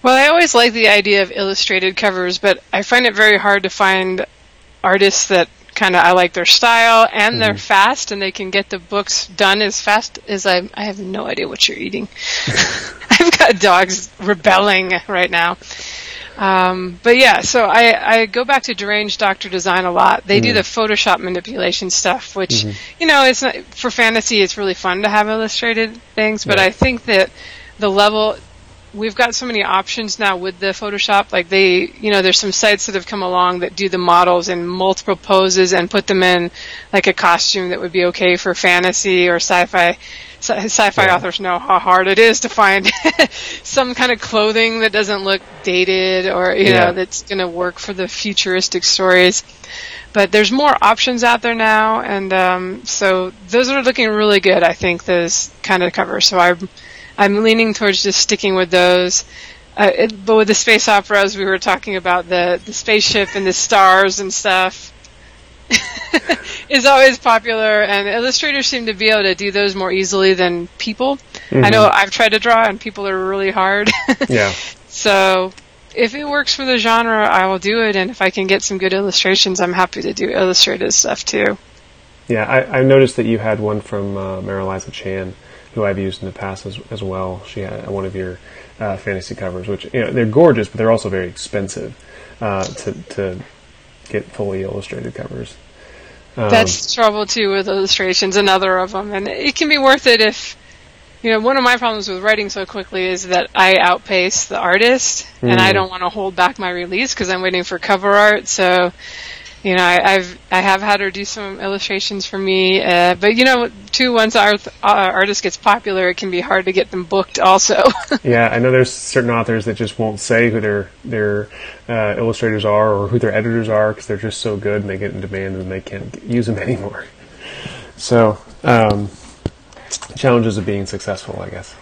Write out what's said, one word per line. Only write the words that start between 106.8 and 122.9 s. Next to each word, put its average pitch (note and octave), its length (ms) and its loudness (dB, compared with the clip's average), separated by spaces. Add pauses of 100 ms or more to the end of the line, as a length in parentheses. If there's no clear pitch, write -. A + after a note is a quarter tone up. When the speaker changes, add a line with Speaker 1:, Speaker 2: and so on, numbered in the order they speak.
Speaker 1:
'cause F#3 160 -6
I'm F#3 120 -2
waiting F3+ 220 -2
for F3 160 -8
cover G3 340 0
art, G#3 360 4
so, F3+ 420 2 (720)
you F#3+ 140 0
know, F#3 60 4
I, F3+ 320 4
I've, F3+ 220 -4 (140)
I F#3 80 2
have F#3+ 220 2
had G3+ 180 0
her G3+ 120 -2
do G3 120 -10
some G3 380 -12
illustrations G3 640 -6
for - 120 -10
me, F#3+ 460 2
uh, F3 320 4
but, G#3 200 2
you B3 100 4
know, B3 240 2 (240)
too, B3+ 180 0
once A3+ 240 2
art-, G#3 320 2
uh, - 40 -14 (120)
artist G3+ 600 2
gets F#3 120 -4
popular, G3+ 540 0
it F3+ 80 -2
can G3 120 -6
be F3 120 -2
hard F#3+ 240 -2
to F#3 80 -2
get - 180 -2
them F#3 140 -6
booked F#3+ 340 -4
also. F#3+ 480 4
<laughs> B3+ 60 4 (300)
Speaker 2:
Yeah, A#2 260 2
I A#2 100 -2
know B2+ 120 2
there's B2+ 200 2
certain - 380 -2
authors A2+ 360 -2
that A2+ 100 -4
just A2 240 -6
won't A2 200 -4
say A#2 300 2
who A2 120 -2
their, G2+ 280 -4 (140)
their, G#2 460 -4 (400)
uh, G#2+ 280 -2
illustrators A2+ 460 -2
are G#2+ 300 2